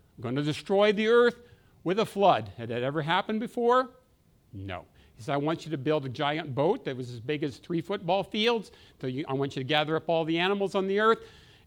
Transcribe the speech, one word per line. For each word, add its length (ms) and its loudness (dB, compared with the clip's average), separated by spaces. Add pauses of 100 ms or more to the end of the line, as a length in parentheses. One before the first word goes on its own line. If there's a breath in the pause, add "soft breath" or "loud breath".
(160)
"I'm 60 -14
gonna 200 -2
destroy 500 2
the 160 0
earth 340 4 (400 soft breath)
with 160 -2
a 80 0
flood." 500 2
Had 120 -8
that 160 -2
ever 180 -2
happened 380 0
before? 500 0 (640)
No. 340 -10 (300 soft breath)
He 80 -20
said, 100 -2
"I 40 0
want 260 -2
you 80 -10
to 60 -4
build 280 0
a 20 -6
giant 460 -2
boat 300 2
that 120 -6
was 140 -8
as 100 -12
big 220 -4
as 160 -4
three 220 -4
football 420 -2
fields. 480 0 (300 loud breath)
So 80 -6
you, 200 -4
I 60 -4
want 220 -2
you 40 -4
to 80 -6
gather 280 2
up 120 -4
all 160 2
the 140 0
animals 380 0
on 100 2
the 140 0
earth." 180 4 (480 loud breath)